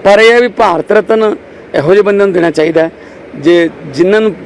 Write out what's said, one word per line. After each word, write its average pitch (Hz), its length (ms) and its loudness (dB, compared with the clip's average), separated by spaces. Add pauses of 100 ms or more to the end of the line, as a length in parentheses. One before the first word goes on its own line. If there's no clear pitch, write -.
ਪਰ 202 160 4
ਇਹ 226 140 4
ਹੈ 240 80 2
ਵੀ 247 60 0
ਭਾਰਤ 190 440 -2
ਰਤਨ 214 440 0 (400)
ਇਹੋ 147 160 -2
ਜਿਹੇ 202 120 4
ਬੰਦਿਆਂ 202 240 0
ਨੂੰ 190 60 -2
ਦੇਣਾ 170 180 0
ਚਾਹੀਦਾ 160 320 0
ਹੈ 165 80 -4 (440)
ਜੇ 165 340 2 (240)
ਜਿਨ੍ਹਾਂ 185 280 0
ਨੂੰ 214 140 -2 (100)